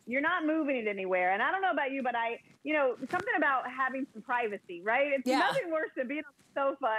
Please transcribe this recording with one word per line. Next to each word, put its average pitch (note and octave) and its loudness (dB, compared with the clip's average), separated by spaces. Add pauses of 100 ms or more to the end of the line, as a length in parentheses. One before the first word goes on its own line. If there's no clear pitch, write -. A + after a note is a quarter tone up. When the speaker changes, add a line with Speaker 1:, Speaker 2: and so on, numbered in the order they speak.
Speaker 1:
You're B3+ -2
not E4 0
moving D4+ 0
it A3+ -2
anywhere. F#3 0
And G3+ 0
I C#4+ 0
don't F#4+ -2
know F#4+ 0
about C#4 -2
you, C4+ -4
but A#3+ -2
I, A#3 -2 (240)
you D4 0
know, C#4 4 (140)
something F4+ 0
about C#4 4
having C4 -2
some A3 -14
privacy, G#3 -4
right? B3 2
It's B3+ -2
Speaker 2:
Yeah. C4 2
Speaker 1:
nothing F#4 0
worse D#4+ -2
than B3+ -4
being D4+ -6
on C#4+ -20
the - -8
sofa C4+ 0